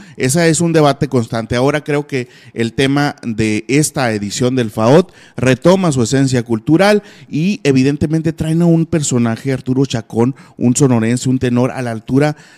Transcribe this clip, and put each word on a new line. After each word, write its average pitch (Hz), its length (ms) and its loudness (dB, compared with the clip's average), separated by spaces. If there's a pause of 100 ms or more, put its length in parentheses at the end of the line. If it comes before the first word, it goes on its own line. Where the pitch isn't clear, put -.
(180)
Ese 147 320 0
es 156 100 0
un 170 140 -2
debate 147 340 2
constante. 117 480 -4
Ahora 143 260 0
creo 143 240 -4
que 127 220 -8 (240)
el 117 220 -4
tema 139 480 0
de 107 440 -2
esta 139 460 -2
edición 107 440 -2
del 117 140 -2
faot 127 400 2 (280)
retoma 170 540 2
su 127 100 0
esencia 131 400 0
cultural 165 600 2 (280)
y 175 340 -2
evidentemente 147 720 0
traen 160 260 -2
a 170 60 2
un 165 180 4
personaje, 131 680 -2
Arturo 131 320 -2
Chacón, 117 480 -2 (240)
un 123 180 2
sonorense, 123 540 0
un 131 80 0
tenor 123 320 0
a 131 100 -10
la 120 120 -8
altura 135 440 0 (220)